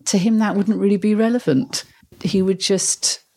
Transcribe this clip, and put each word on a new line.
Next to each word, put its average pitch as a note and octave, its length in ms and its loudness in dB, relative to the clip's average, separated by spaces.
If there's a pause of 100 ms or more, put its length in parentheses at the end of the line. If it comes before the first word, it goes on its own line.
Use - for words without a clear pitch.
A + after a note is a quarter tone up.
to G3+ 140 2
him A3 180 2
that G#3 180 0
wouldn't G3+ 240 0
really G3+ 180 2
be G#3+ 180 0
relevant. A3 680 0 (380)
He F#3+ 200 0
would F#3+ 200 0
just - 580 -2 (180)